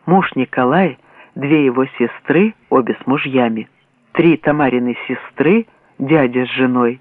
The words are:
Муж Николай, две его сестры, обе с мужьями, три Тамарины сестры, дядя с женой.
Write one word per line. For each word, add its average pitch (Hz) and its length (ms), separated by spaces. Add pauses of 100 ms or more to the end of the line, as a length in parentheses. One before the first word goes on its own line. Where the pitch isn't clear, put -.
Муж 185 280
Николай, 131 640 (360)
две 143 320
его 131 180 (140)
сестры, 156 560 (160)
обе 117 320
с - 40
мужьями, 127 640 (440)
три 160 260
Тамарины 123 580 (100)
сестры, 160 600 (320)
дядя 135 480
с 120 40
женой. 127 500